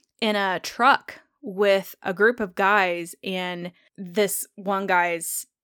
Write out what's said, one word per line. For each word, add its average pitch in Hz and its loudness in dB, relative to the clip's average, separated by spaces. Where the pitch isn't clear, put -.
in 214 0
a 190 0
truck - 0
with 196 2
a 190 -4
group 214 2
of 196 -6
guys 185 2
and 180 -6
this 190 -2
one 196 -2
guy's 175 0